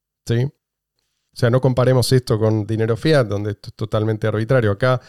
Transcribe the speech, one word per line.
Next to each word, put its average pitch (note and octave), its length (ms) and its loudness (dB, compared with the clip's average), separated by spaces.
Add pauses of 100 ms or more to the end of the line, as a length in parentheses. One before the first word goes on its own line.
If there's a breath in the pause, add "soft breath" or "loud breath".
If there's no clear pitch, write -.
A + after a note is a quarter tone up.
(260)
¿sí? A#2 180 0
O - 920 -18
sea, A#2+ 140 0
no B2+ 100 2
comparemos B2+ 520 2
esto B2 260 0
con A2 260 0
dinero A2 320 -2
fiat, D3 300 2
donde G#2 240 -4
esto - 200 -12
es - 40 -20
totalmente A2 540 -2
arbitrario. A2 420 0
Acá B2+ 380 0